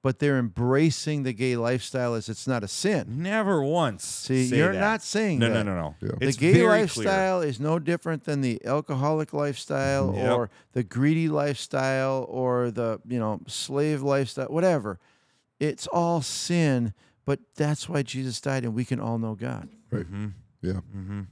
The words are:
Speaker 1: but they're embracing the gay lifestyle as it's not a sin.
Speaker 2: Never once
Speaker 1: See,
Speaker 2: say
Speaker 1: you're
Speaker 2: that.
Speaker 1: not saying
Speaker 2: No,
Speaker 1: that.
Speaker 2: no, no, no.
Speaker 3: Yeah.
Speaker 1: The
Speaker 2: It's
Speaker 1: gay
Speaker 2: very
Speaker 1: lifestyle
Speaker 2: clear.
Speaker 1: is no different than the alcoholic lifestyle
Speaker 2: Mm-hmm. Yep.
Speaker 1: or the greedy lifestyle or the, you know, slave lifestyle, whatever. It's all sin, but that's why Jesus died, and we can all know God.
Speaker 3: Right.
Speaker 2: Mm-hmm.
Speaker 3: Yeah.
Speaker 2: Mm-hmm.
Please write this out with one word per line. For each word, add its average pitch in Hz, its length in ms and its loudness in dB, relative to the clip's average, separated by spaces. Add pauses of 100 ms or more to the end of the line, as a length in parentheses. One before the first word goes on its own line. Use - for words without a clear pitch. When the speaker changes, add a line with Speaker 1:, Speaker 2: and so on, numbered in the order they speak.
Speaker 1:
but 131 180 0
they're 135 180 4
embracing 135 840 2
the 127 80 -2
gay 123 240 0
lifestyle 120 580 0
as 110 140 -4
it's - 180 -8
not 123 160 0
a 101 60 -6
sin. 165 560 -2
Speaker 2:
Never 196 400 2
once 143 420 0
Speaker 1:
See, 127 440 0
Speaker 2:
say 131 80 2
Speaker 1:
you're 175 160 4
Speaker 2:
that. 185 80 -2
Speaker 1:
not 214 200 2
saying 202 380 0
Speaker 2:
No, 117 140 6
Speaker 1:
that. 110 100 2
Speaker 2:
no, 101 100 -2
no, 85 80 -2
no. 76 200 -6
Speaker 3:
Yeah. - 180 -4
Speaker 1:
The 131 80 2
Speaker 2:
It's 139 100 2
Speaker 1:
gay 165 140 6
Speaker 2:
very 220 300 8
Speaker 1:
lifestyle 190 580 2
Speaker 2:
clear. 151 100 0
Speaker 1:
is 120 120 -6
no 156 180 0
different 165 460 -2
than 143 160 0
the 120 240 0
alcoholic 151 680 0
lifestyle 139 760 0
Speaker 2:
Mm-hmm. 95 80 -2
Yep. 127 200 2
Speaker 1:
or 117 120 -2 (240)
the 123 100 0
greedy 156 460 2
lifestyle 135 1000 -2
or 123 440 0
the, 113 360 -2
you 123 120 -4
know, 107 280 -2
slave 143 540 -2
lifestyle, 139 480 0
whatever. 147 500 0 (640)
It's - 260 -2
all 170 340 2
sin, 135 720 0 (300)
but 139 160 0 (160)
that's 151 320 -2
why 160 160 0
Jesus 131 380 -6
died, 135 240 -2
and 113 100 -2
we 123 80 0
can 120 160 -2
all 113 180 -2
know 110 180 -4
God. 120 340 -8 (200)
Speaker 3:
Right. 107 140 -2
Speaker 2:
Mm-hmm. 101 240 -8 (340)
Speaker 3:
Yeah. 92 200 -4 (120)
Speaker 2:
Mm-hmm. 98 280 -8 (100)